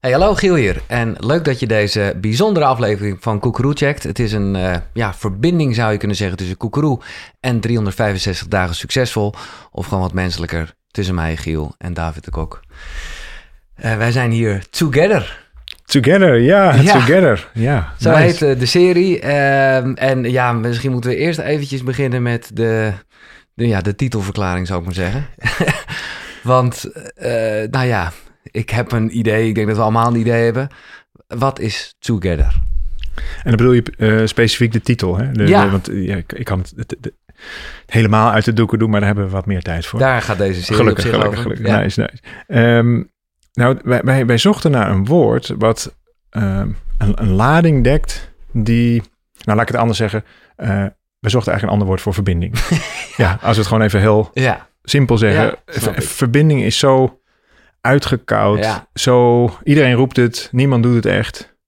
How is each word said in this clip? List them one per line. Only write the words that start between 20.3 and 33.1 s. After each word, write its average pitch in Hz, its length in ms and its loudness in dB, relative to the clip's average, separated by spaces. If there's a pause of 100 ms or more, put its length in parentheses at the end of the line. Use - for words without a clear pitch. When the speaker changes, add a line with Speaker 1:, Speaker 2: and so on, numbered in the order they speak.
Speaker 1:
ja, 123 220 2
misschien 117 380 -2
moeten 123 180 -2
we 127 80 0
eerst 156 220 -2
eventjes 139 440 -4
beginnen 123 380 -2
met 117 320 -4
de, 110 380 0 (640)
de, 117 140 -2
ja, 101 140 0
de 98 140 -2
titelverklaring, 98 720 -4
zou 92 120 -4
ik 82 60 -8
maar 92 100 -6
zeggen. 98 300 -4 (640)
<laughs> - 560 -14
Want, 127 400 0 (320)
eh, 113 560 -4
nou 127 160 0
ja, 92 240 -2 (400)
ik 110 180 -6
heb 117 220 -4
een 113 260 -2
idee. 113 300 0
Ik 107 80 -2
denk 107 120 0
dat 107 80 0
we 110 60 0
allemaal 113 260 2
een 120 120 0
idee 117 240 0
hebben. 120 240 -2 (600)
Wat 131 320 -4
is - 400 -8
Together? 90 540 0 (640)